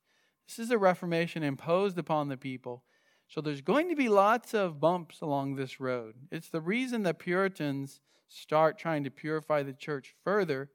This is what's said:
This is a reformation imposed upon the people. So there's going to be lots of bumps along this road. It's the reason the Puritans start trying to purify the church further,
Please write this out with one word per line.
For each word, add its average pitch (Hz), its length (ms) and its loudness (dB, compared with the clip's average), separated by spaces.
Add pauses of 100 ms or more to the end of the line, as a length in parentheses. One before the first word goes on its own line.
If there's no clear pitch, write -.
(460)
This - 120 -16
is 233 120 -6
a 240 80 4
reformation 170 640 2
imposed 170 560 0
upon 151 300 0
the 135 80 -6
people. 127 480 -10 (440)
So - 120 -6
there's 147 200 -4
going 269 280 2
to 330 80 0
be 262 120 2
lots 208 460 4
of 175 260 -2
bumps 165 400 0
along 139 340 -2
this 135 260 -8
road. 120 340 -6 (160)
It's 165 180 -10
the 165 120 -4
reason 233 420 -2
the 175 120 0
Puritans 170 840 -4 (280)
start 156 500 0
trying 151 260 -2
to 139 60 -4
purify 151 520 -2
the 139 100 -6
church 139 500 -10
further, 160 520 0